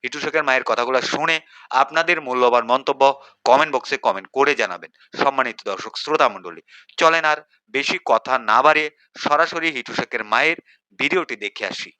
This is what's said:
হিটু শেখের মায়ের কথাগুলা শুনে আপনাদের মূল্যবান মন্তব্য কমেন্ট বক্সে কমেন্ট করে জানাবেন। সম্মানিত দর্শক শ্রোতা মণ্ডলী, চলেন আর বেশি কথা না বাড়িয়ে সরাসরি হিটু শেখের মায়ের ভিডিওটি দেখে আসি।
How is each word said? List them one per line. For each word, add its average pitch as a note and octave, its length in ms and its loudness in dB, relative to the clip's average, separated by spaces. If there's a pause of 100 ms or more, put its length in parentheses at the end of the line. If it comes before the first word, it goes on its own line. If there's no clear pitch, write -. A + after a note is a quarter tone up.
হিটু C#3 160 -8
শেখের D3+ 240 -2
মায়ের C3 180 2
কথাগুলা A#2+ 380 0
শুনে D#3+ 400 -2 (300)
আপনাদের D#3+ 500 2
মূল্যবান B2 440 2
মন্তব্য C3+ 560 2 (240)
কমেন্ট C#3+ 300 4
বক্সে C3 220 -4
কমেন্ট F#2+ 360 -4
করে C#3 220 2
জানাবেন। F2+ 360 -6 (340)
সম্মানিত C3 400 -2
দর্শক G#2+ 320 -10
শ্রোতা D3+ 320 -2
মণ্ডলী, F2+ 320 -10 (380)
চলেন E3 260 2
আর D3+ 120 0 (340)
বেশি C#3 340 -2
কথা B2+ 340 0
না A2+ 240 2
বাড়িয়ে D3+ 280 4 (280)
সরাসরি D#3+ 520 0
হিটু A#2+ 240 -10
শেখের A2+ 300 -6
মায়ের C3+ 320 0 (420)
ভিডিওটি D3 380 -2
দেখে G#2 300 -8
আসি। F2+ 340 -10